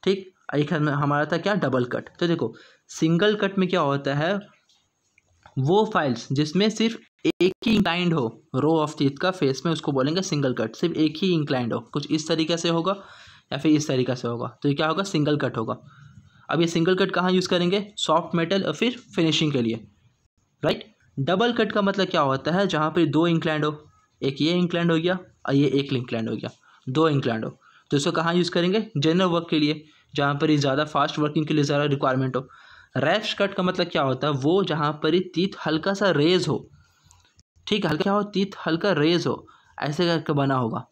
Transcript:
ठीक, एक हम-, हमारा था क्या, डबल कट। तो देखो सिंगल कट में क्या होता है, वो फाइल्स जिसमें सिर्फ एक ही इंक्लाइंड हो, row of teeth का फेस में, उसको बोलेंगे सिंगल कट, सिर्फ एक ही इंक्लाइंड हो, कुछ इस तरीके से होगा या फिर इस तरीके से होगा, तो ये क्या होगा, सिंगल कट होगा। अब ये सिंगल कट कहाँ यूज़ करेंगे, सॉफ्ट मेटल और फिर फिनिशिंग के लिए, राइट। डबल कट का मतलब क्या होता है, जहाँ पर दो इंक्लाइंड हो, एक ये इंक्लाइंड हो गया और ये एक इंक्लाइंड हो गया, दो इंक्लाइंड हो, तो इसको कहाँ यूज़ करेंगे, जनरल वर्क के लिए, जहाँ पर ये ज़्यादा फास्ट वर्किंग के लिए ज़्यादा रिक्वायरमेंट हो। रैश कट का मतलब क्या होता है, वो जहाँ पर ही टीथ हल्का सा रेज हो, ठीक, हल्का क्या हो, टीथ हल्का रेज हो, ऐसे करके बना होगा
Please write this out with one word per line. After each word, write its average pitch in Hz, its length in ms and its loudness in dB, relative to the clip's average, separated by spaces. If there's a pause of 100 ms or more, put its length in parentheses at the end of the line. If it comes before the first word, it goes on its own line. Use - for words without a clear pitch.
ठीक, 196 280 -2 (220)
एक 147 200 0
हम-, 151 200 0
हमारा 147 340 0
था 165 120 -2
क्या, 196 180 0
डबल 131 300 0
कट। - 220 -8 (100)
तो 175 80 -2
देखो 160 280 -2 (360)
सिंगल 170 460 2
कट 196 220 -2
में 185 100 2
क्या 180 140 0
होता 139 320 0
है, 165 240 0 (1200)
वो 180 240 4 (100)
फाइल्स 147 380 -2
जिसमें 156 380 2
सिर्फ 220 280 -2 (280)
एक 175 260 2 (140)
ही 220 80 4
इंक्लाइंड 175 400 2
हो, 135 120 0 (300)
row 147 240 2
of 147 160 -2
teeth 139 240 0
का 180 120 0
फेस 135 320 -2
में, 170 80 0
उसको 156 200 -4
बोलेंगे 143 300 0
सिंगल 139 320 -2
कट, 113 220 -4
सिर्फ 170 200 -2
एक 151 200 0
ही 190 160 2
इंक्लाइंड 143 400 0
हो, 113 80 -4 (120)
कुछ 143 180 -6
इस 156 180 -2
तरीके 165 280 0
से 165 120 -2
होगा 165 240 0 (600)
या 135 60 -6
फिर 156 140 4
इस 151 160 2
तरीके 127 280 0
से 131 120 -6
होगा, 120 200 -6 (140)
तो 147 60 2
ये 143 60 2
क्या 156 140 0
होगा, 165 160 -2
सिंगल 151 340 0
कट 127 180 -2
होगा। 110 200 -4 (720)
अब 147 120 0
ये 170 80 4
सिंगल 170 280 2
कट 190 140 0
कहाँ 180 220 0
यूज़ 185 160 2
करेंगे, 180 360 0 (140)
सॉफ्ट 165 360 0
मेटल 170 280 0
और 151 120 -4
फिर 233 220 -2 (180)
फिनिशिंग 160 380 0
के 131 100 0
लिए, 113 220 -2 (800)
राइट। 160 220 -2 (320)
डबल 185 360 2
कट 220 200 0
का 208 100 0
मतलब 196 260 0
क्या 175 120 0
होता 139 320 0
है, 196 140 2
जहाँ 156 240 0
पर 160 160 2
दो 151 200 2
इंक्लाइंड 160 380 0
हो, 151 80 0 (500)
एक 139 180 -2
ये 151 140 2
इंक्लाइंड 170 380 2
हो 160 60 4
गया 180 200 0 (280)
और 139 80 0
ये 139 160 6
एक 139 220 0
इंक्लाइंड 120 360 -4
हो 113 80 -4
गया, 110 140 -8 (360)
दो 151 220 2
इंक्लाइंड 117 360 0
हो, - 60 -6 (400)
तो 147 60 0
इसको 147 160 0
कहाँ 165 220 0
यूज़ 180 160 2
करेंगे, 185 360 0 (120)
जनरल 165 280 4
वर्क 170 240 0
के 160 80 2
लिए, 147 260 0 (300)
जहाँ 143 200 0
पर 151 160 0
ये 151 80 6
ज़्यादा 139 280 2
फास्ट 151 320 -2
वर्किंग 151 280 0
के 147 80 -2
लिए 147 100 2
ज़्यादा 143 220 0
रिक्वायरमेंट 135 500 0
हो। 131 120 -6 (500)
रैश 185 360 0
कट 196 200 -2
का 190 80 -2
मतलब 180 240 0
क्या 165 160 -2
होता 135 240 -2
है, 151 80 0
वो 151 300 2
जहाँ 151 280 0 (100)
पर 160 120 2
ही 185 60 4 (140)
टीथ 190 220 -2 (100)
हल्का 160 280 0
सा 202 180 2
रेज 156 360 2
हो, - 200 -2 (960)
ठीक, 208 200 0
हल्का 156 160 0
क्या 196 100 0
हो, 208 120 2
टीथ 196 320 -4 (100)
हल्का 170 280 0
रेज 151 320 2
हो, - 200 -4 (320)
ऐसे 156 280 -2
करके 165 280 0
बना 139 220 2
होगा 120 360 -4